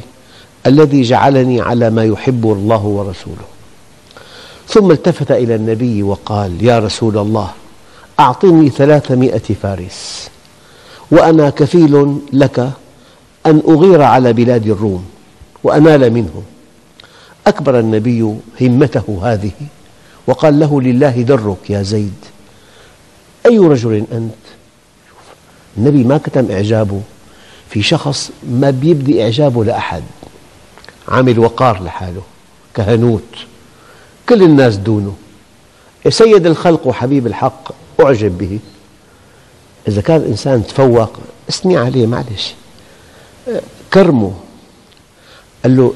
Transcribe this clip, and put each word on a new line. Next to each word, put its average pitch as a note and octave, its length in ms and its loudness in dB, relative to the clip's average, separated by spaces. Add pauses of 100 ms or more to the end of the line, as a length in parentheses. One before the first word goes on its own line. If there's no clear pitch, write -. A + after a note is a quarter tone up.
(640)
الذي C#3+ 360 4
جعلني B2+ 600 2
على A#2 280 0
ما A2 160 0
يحب A2+ 460 -2
الله G#2 340 -2
ورسوله." G2+ 600 -8 (1200)
ثم G3 240 2
التفت D3+ 400 -2
إلى A#2+ 240 0
النبي A2 480 -2
وقال: G2 640 -4
"يا A#2 140 4
رسول G#2+ 380 -2
الله، G#2 340 -4 (680)
أعطني D#3 500 4
ثلاثمائة C3 920 0
فارس، - 680 -12 (840)
وأنا D#3 380 4
كفيل C#3+ 680 2 (140)
لك C3 380 0 (760)
أن D#3 220 4
أغير E3 340 6
على B2+ 320 4
بلاد A#2+ 340 0
الروم G2 380 -4 (580)
وأنال D3 500 4
منهم." G2+ 300 -6 (1040)
أكبر C#3 320 0
النبي A2 560 -2 (260)
همته B2 640 0
هذه G#2 280 -4 (760)
وقال C#3+ 320 2
له: D3 220 0
"لله B2+ 400 0
درك A2+ 480 -2
يا G2+ 140 -4
زيد، G#2 420 -6 (1200)
أي A#3 140 4
رجل A#2+ 520 2
أنت؟" A2+ 220 -8 (1400)
النبي C3+ 260 2
ما C3 140 2
كتم C#3+ 340 -4
إعجابه G#2 500 -2 (680)
في G#2 140 -4
شخص - 480 -6 (120)
ما C#3 260 -2
بيبدي C#3+ 540 0
إعجابه B2+ 420 0
لأحد، F#2+ 380 -6 (1040)
عامل A#2+ 320 2
وقار A#2 440 0
لحاله، F2+ 380 -12 (520)
كهنوت، A2+ 640 -2 (920)
كل A3 140 4
الناس C#3 320 4
دونه، G2+ 400 -4 (920)
سيد G#3+ 360 4
الخلق E3 420 0
وحبيب B2 400 -2
الحق - 440 -6 (300)
أعجب G#2 360 0
به. G2 220 -8 (1300)
إذا G#2 140 -2
كان D#3+ 200 0
الإنسان A#2 460 -2
تفوق، A#2+ 520 0 (300)
اثني F3+ 280 -2
عليه، B2+ 300 -2
معلش، A#2+ 460 -8 (1400)
كرمه. C#3 400 2 (1300)
قال B2+ 140 2
له: B2+ 180 2